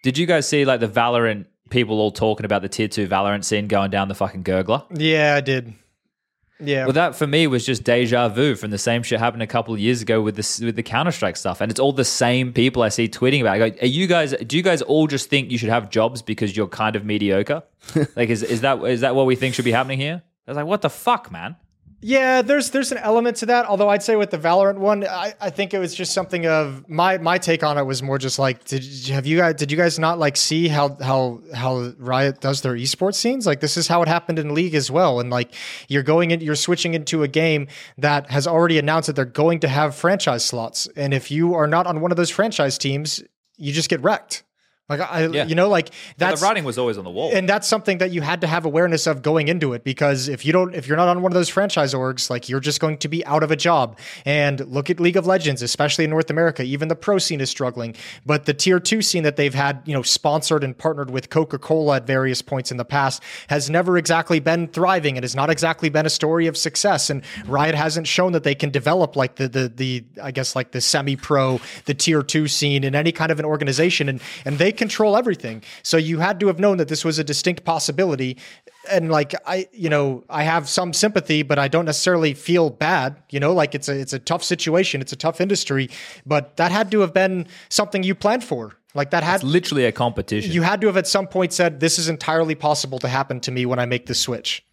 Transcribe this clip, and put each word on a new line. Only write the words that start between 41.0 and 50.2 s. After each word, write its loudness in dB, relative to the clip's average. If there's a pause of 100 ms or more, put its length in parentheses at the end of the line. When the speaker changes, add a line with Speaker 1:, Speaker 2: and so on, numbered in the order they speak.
Speaker 2:
if -4
you 2
are 4
not 2
on -2
one 0
of 2
those 2
franchise 0
teams, -4 (340)
you -6
just -2
get 0
wrecked. -2 (460)
Like, -4
I, 0
Speaker 1:
Yeah. 0
Speaker 2:
you -2
know, 4
like, 2
Speaker 1:
Yeah, -20 (240)
the 2
Speaker 2:
that's 0
Speaker 1:
writing 2
was -4
always 0
on -10
the -10
wall. -2
Speaker 2:
and 2
that's 2
something 0
that 0
you -4
had -2
to 0
have 0
awareness 2
of 0
going 2
into 0
it, -8
because 0